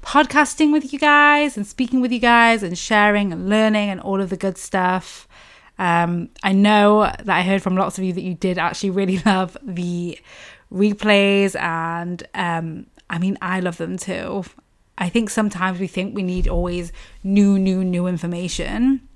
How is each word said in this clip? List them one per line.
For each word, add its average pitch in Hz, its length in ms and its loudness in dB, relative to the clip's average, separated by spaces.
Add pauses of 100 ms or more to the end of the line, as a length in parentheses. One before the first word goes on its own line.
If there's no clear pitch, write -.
podcasting 294 640 2
with 294 220 0
you 277 60 -8
guys 294 580 4
and 202 80 -6
speaking 254 340 -2
with 247 120 0
you 247 80 -2
guys 233 420 4
and 175 160 -6
sharing 208 560 2
and 180 160 -6
learning 214 400 2
and 185 100 -6
all 196 220 -4
of 185 80 -4
the 190 80 -6
good 190 180 -4
stuff. - 720 -4 (520)
Um, 170 500 0 (140)
I 190 100 2
know 208 480 6
that - 260 -2
I 165 140 2
heard 190 220 0
from 185 120 -2
lots 185 220 -2
of 190 60 -4
you 185 100 -2
that 180 80 -6
you 180 140 -6
did 185 240 -4
actually 185 320 -2
really 190 260 0
<laughs> 160 80 -4
love 185 380 0
the 175 560 -6 (520)
replays, 202 880 2
and, 170 680 -4 (100)
um, 165 500 -6 (240)
I 165 80 -6
mean, 190 240 -2
I 185 180 -4
love 180 180 -4
them 175 200 -8
too. 190 480 -8 (520)
I 175 120 -2
think 220 200 0
sometimes 190 500 -2
we 190 80 -4
think 190 280 -6
we 202 80 -4
need 180 240 0
always 175 460 -2 (300)
new, 202 340 4
new, 190 260 0
new 180 220 0
information 180 960 -2 (140)